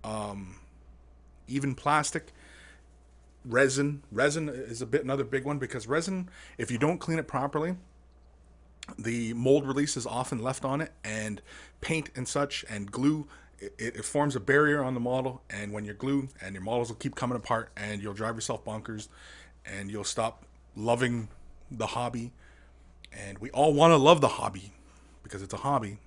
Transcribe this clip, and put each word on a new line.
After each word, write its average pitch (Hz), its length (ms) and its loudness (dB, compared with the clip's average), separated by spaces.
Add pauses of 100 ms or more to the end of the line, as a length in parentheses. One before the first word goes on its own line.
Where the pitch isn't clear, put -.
um, 101 500 -8 (920)
even 135 260 -2
plastic, 151 560 0 (1120)
resin, 139 640 2
resin 147 380 2
is 120 320 -8
a 123 40 -4
bit, 131 180 0
another 135 200 0
big 127 200 -2
one, 147 160 -2
because 120 280 -6
resin, 180 420 -2 (280)
if 117 140 -4
you 120 60 -2
don't 156 220 2
clean 160 200 0
it - 80 -6
properly, 147 480 -2 (1200)
the 113 360 -2
mold 135 340 4
release 143 300 0
is 117 80 -6
often 123 340 -2
left 131 260 -4
on 139 160 0
it, 160 100 -6 (120)
and 107 380 -6 (400)
paint 160 340 -2
and 127 120 -6
such - 420 -2
and 101 220 -8
glue, 143 360 2 (320)
it, 101 180 -12
it 110 280 -6
forms 143 300 0
a 120 40 -2
barrier 143 440 4
on 131 100 -2
the 123 60 -2
model, 127 500 -2
and 104 220 -8
when 104 140 -6
you're 104 80 -10
glued, 135 360 0 (120)
and 95 120 -10
your 95 100 -10
models 117 260 0
will 113 60 -8
keep - 200 -6
coming 123 200 -2
apart, 113 420 -2
and 104 240 -6
you'll 101 120 -6
drive 110 220 -4
yourself 110 300 -6
bonkers, 107 420 -8 (580)
and 98 260 -8
you'll 104 120 -6
stop - 420 -4 (300)
loving 117 520 2 (420)
the 110 180 -6
hobby. 120 440 -4 (840)
And 101 260 -12
we 120 120 -10
all 147 220 6
wanna 160 240 10
love 151 240 10
the 127 80 6
hobby, 98 440 -4 (500)
because 98 180 -12
it's 98 120 -8
a 101 40 -6
hobby 113 480 -2